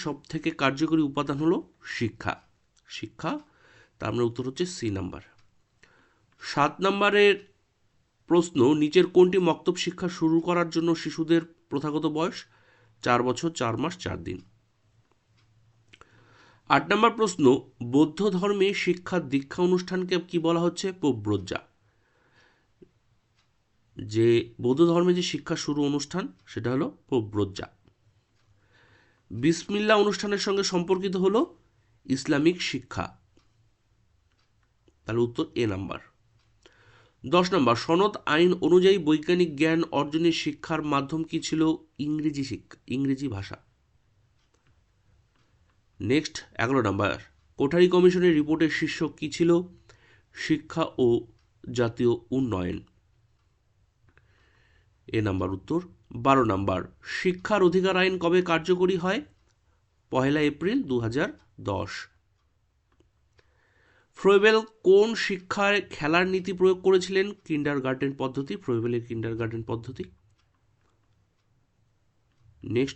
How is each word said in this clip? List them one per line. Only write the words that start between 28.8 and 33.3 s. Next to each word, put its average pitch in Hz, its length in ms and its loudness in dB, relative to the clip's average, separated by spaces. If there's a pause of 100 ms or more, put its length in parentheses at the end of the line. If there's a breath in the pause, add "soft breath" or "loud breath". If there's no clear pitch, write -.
বিসমিল্লাহ 196 720 0
অনুষ্ঠানের 202 420 -2
সঙ্গে 196 180 0
সম্পর্কিত 185 520 -2
হলো 190 240 2 (680)
ইসলামিক 151 560 0
শিক্ষা, - 440 -6 (2000)